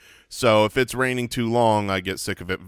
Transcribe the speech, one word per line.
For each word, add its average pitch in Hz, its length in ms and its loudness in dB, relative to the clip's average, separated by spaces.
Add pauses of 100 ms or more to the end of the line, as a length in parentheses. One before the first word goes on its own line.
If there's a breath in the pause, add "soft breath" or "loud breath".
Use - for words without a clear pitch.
(280 soft breath)
So 110 380 4
if 104 100 -2
it's 131 180 0
raining 123 360 -2
too 120 200 -4
long, 110 400 2
I 95 120 -2
get 95 180 -6
sick - 220 -8
of 90 100 -8
it 92 160 -4